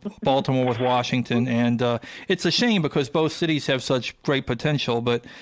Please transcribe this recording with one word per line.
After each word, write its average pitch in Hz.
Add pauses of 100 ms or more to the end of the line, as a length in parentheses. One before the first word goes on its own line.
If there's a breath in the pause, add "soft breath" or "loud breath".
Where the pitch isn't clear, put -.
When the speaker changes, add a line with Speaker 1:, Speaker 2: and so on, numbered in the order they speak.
Speaker 1:
<laughs> -
Speaker 2:
Baltimore 135
with 120
Washington. 123
And, 120
uh, 120 (280 loud breath)
it's 180
a 170
shame 220
because 143
both 156
cities 160
have 131
such -
great 135
potential, 127
but 120 (180 loud breath)